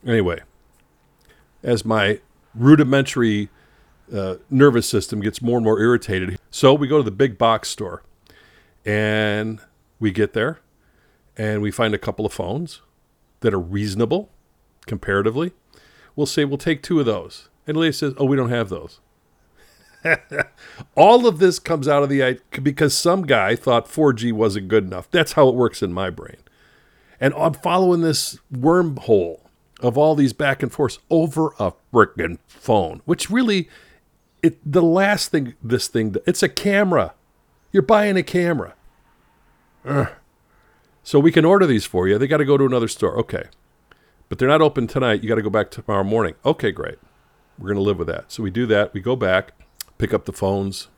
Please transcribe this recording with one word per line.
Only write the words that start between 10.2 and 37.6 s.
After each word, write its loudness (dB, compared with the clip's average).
there, -4
and -4
we -4
find -2
a -4
couple -6
of -4
phones -8
that 0
are -2
reasonable, -4
comparatively. -2
We'll 0
say, -2
"We'll -6
take -4
two -2
of 0
those." -6
And -4
the -2
lady 0
says, -6
"Oh, -2
we 2
don't -2
have -2
those." -14
<laughs> 0
All 8
of 2
this 4
comes -4
out 2
of 0
the, 0
I, -2
because 0
some 0
guy 2
thought 0
four 0
G -4
wasn't -2
good 2
enough. -12
That's 0
how 6
it 0
works -2
in -4
my -4
brain. -14
And 0
I'm 0
following 2
this -2
wormhole 0
of 0
all 4
these 2
back -2
and -6
forths -4
over 0
a -4
frickin' 2
phone, -2
which -4
really, 0
it, 0
the 2
last 2
thing -2
this -2
thing, -2
it's 0
a 0
camera. 0